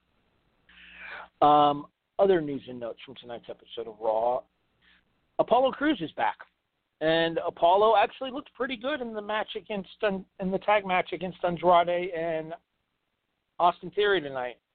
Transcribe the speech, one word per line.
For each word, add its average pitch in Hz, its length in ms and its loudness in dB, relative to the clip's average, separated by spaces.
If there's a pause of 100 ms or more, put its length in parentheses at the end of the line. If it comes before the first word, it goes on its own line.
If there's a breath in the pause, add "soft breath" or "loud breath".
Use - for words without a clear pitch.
(1400 loud breath)
now. 147 60 6
Um, 147 380 4 (340)
other 190 220 4
news 143 260 -6
and 127 120 -14
notes 117 260 -12
from 127 100 -20
tonight's 117 340 -16
episode 113 400 -14
of 107 120 -14
Raw. 113 400 0 (1000 soft breath)
Apollo 247 340 2
Crews 285 280 0
is 151 120 -6
back, 107 240 -2 (600)
and 165 460 2
Apollo 196 500 4
actually 233 360 0
looked 277 240 -12
pretty 254 200 -6
good 254 260 -6
in 233 120 -10
the 214 80 -8
match 208 340 -4
against 202 340 -8 (120)
An-, 196 240 -2 (140)
in 190 120 -4
the 190 80 0
tag 208 260 2
match 180 280 -2
against 175 300 -8
Andrade 175 680 2
and 160 420 -6 (1080)
Austin 170 320 0
Theory 202 280 2
tonight, 131 380 -8 (180)